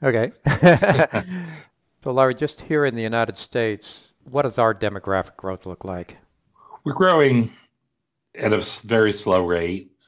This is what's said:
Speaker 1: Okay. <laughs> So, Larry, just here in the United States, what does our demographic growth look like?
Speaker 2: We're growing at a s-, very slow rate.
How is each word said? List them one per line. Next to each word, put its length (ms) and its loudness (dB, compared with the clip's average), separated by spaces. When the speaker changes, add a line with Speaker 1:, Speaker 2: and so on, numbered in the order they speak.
Speaker 1:
Okay. 300 0
<laughs> 800 4
So, 100 -8
Larry, 240 2
just 260 -8
here 240 -2
in 100 -2
the 60 -6
United 360 -2
States, 760 -6
what 200 -4
does 140 -4
our 160 2
demographic 600 -4
growth 300 -10
look 180 -14
like? 320 -12
Speaker 2:
We're 80 -6
growing 580 4
at 180 0
a 40 2
s-, 260 -6
very 280 2
slow 340 0
rate. 460 -4